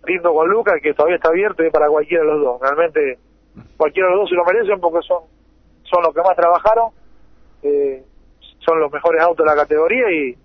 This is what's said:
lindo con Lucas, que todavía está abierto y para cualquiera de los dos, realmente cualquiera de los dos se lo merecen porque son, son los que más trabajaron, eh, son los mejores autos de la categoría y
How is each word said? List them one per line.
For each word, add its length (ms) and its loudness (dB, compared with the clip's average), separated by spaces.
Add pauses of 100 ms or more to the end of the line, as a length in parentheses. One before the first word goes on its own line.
lindo 280 -2
con 160 2
Lucas, 320 0
que 120 -2
todavía 220 0
está 140 -2
abierto 340 -2
y 80 0
para 160 2
cualquiera 360 0
de 80 2
los 120 0
dos, 180 -4
realmente 580 -2 (580)
cualquiera 320 0
de 60 2
los 80 0
dos 60 -4
se 60 -2
lo 100 0
merecen 340 0
porque 280 -2
son, 160 -2 (600)
son 200 0
los 100 0
que 80 -2
más 140 2
trabajaron, 540 2 (760)
eh, 400 -2 (560)
son 200 0
los 120 -2
mejores 300 0
autos 240 0
de 60 2
la 100 2
categoría 500 0
y 220 -4 (120)